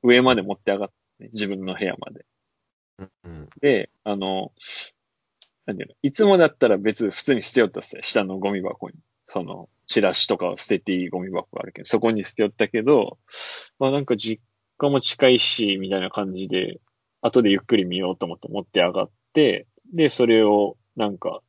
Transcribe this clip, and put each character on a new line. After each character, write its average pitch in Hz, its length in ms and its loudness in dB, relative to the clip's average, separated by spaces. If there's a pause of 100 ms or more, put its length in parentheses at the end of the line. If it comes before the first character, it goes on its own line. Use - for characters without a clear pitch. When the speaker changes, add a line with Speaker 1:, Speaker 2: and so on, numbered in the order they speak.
Speaker 1:
上 123 180 6
ま 127 140 4
で 101 60 -2
持 101 120 -8
っ - 60 -10
て 104 120 -2
上 98 80 0
が 101 60 -4
っ - 60 -16 (280)
て、 113 140 -20
自 107 140 -6
分 95 180 -8
の 92 100 -6
部 107 80 -6
屋 92 160 -4
ま - 120 -14
で。 - 140 -20 (720)
Speaker 2:
う 95 60 -18
ん、 95 80 -20 (140)
う - 20 -18
ん。 76 220 -18 (100)
Speaker 1:
で、 135 300 2 (160)
あ 104 100 -4
の、 95 380 -6 (1120)
な 110 80 -8
ん 90 40 -8
て - 60 -10
い - 20 -10
う - 40 -20
の？ - 120 -20
い 139 120 0
つ 220 100 2
も 196 140 8
だ 170 80 8
っ - 100 0
た 120 140 4
ら 98 80 6
別 107 280 0
に 95 60 -2
普 - 140 -12
通 131 100 2
に 104 80 -4
捨 - 100 -10
て 131 60 4
よ 110 60 6
う 90 40 -6
と 98 120 -10
し - 80 -16
て、 - 140 -14
下 107 200 -2
の 95 160 -8
ゴ 101 120 -2
ミ 98 100 -4
箱 - 280 -8
に。 - 60 -20 (320)
そ 92 160 -6
の、 95 240 -14 (200)
チ - 120 0
ラ 95 140 4
シ - 160 -2
と - 80 0
か 90 120 -4
を - 80 -8
捨 - 100 -14
て 98 120 0
て 95 160 -2
い 90 80 -2
い 90 60 -6
ゴ 90 100 -8
ミ 95 100 -8
箱 - 280 -8
が - 40 -10
あ 101 40 -8
る 95 80 -18
け 104 80 -16
ど、 - 40 -16
そ 110 140 0
こ 113 120 2
に 104 120 -2
捨 - 120 -14
て 113 60 -2
よ 104 60 2
っ 98 40 -4
た - 180 -2
け 110 140 -2
ど、 123 340 2 (600)
ま 135 100 0
あ、 135 40 2
な 143 80 0
ん 139 60 -6
か 123 100 0
実 113 260 -8 (360)
家 143 120 0
も 139 120 2
近 - 260 2
い 123 120 6
し、 101 380 0
み 95 120 -8
た 95 80 -2
い 92 40 -2
な 92 80 -4
感 98 240 -6
じ 92 140 -8
で、 90 320 -4 (420)
後 120 200 4
で 107 100 4
ゆ 98 60 4
っ - 20 -2
く - 160 0
り 98 80 2
見 90 140 -4
よ 92 160 -2
う - 40 -8
と 95 80 -6
思 85 100 -10
っ - 40 -20
て - 80 -16
持 101 140 -6
っ 87 40 -14
て - 140 -2
上 87 140 2
が 101 100 -2
っ - 60 -8 (240)
て、 139 340 2 (260)
で、 160 140 2
そ 127 180 2
れ 113 200 6
を 104 320 2 (180)
な 107 140 -2
ん 92 80 -10
か 87 320 -8